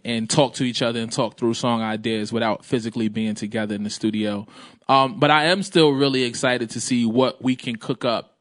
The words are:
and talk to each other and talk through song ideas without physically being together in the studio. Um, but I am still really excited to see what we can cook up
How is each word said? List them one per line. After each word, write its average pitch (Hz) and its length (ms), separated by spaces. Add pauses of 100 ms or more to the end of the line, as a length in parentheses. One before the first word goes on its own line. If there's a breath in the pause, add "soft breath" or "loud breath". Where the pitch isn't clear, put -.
and 113 240
talk 139 280
to 135 80
each 123 180
other 117 180
and 117 100
talk 120 280
through 117 160
song 117 260
ideas 110 540
without 113 320
physically 113 420
being 110 260
together 107 400
in 104 100
the 104 40
studio. 107 580 (440 loud breath)
Um, 135 280
but 147 120
I 151 160
am 190 160
still 160 280
really 135 320
excited 123 480
to 120 100
see 120 240
what 117 400
we 127 120
can 120 200
cook - 300
up 113 340